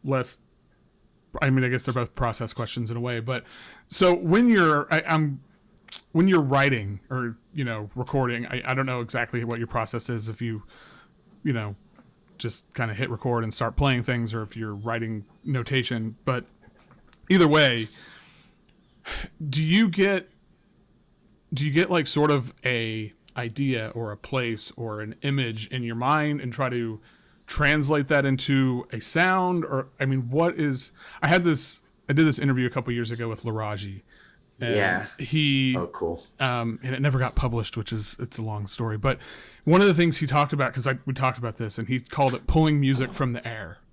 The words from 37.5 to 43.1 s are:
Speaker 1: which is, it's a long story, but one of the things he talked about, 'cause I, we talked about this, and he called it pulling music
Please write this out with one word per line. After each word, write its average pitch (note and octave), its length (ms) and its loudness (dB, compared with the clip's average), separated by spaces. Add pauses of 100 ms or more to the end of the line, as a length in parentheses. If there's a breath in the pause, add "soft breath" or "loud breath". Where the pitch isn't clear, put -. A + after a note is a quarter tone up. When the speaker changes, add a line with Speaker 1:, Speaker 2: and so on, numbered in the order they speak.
Speaker 1:
which A2 160 -6
is, G#2+ 280 -6
it's A2+ 180 -10
a A2+ 60 -6
long G#2 240 -6
story, A2 300 -4
but C3 200 0 (460 loud breath)
one F3 180 6
of G3+ 60 8
the F#3 80 6
things E3+ 220 4
he D3+ 100 -2
talked D3 260 2
about, C#3 200 0
'cause A#2+ 120 -4
I, C3+ 200 0
we C3+ 80 -4
talked C3 260 0
about A#2 180 -6
this, A2 220 -8
and A#2 80 -6
he B2+ 120 0
called C3 360 0
it - 100 -10
pulling D#3 340 4
music C3 340 2